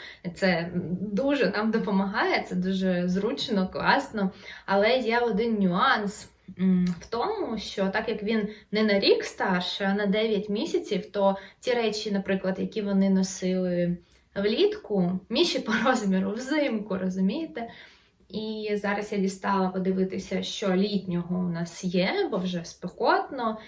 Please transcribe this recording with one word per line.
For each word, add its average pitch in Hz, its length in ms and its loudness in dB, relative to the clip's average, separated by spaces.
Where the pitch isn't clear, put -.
Це 175 360 0
дуже 240 480 2
нам 214 220 0
допомагає, 214 800 0
це 180 60 -4
дуже 185 520 0
зручно, 196 680 0
класно. 202 580 0
Але 202 320 4
є 233 220 2
один 233 400 2
нюанс, 202 680 0
м, 185 260 4
в - 60 -14
тому, 294 520 -2
що 190 300 -4
так 214 220 -2
як 208 140 -4
він 214 260 0
не 214 120 2
на 202 160 4
рік 339 240 4
старший, 196 640 -2
а 196 60 2
на 208 120 0
дев'ять 208 440 2
місяців, 214 640 -2
то 196 260 2
ті 254 140 0
речі, 220 380 0
наприклад, 190 480 0
які 190 220 -4
вони 196 280 2
носили 185 880 0
влітку, 208 840 2
Міші 285 300 2
по 220 140 -4
розміру 196 460 2
взимку, 240 680 -2
розумієте? 202 680 -2
І 214 420 -4
зараз 202 360 -4
я 208 60 -2
дістала 190 520 2
подивитися, 185 760 -2
що 190 320 0
літнього 180 640 0
у 180 100 0
нас 170 340 -4
є, 190 480 0
бо 214 60 -2
вже 180 280 -4
спекотно, 254 920 -2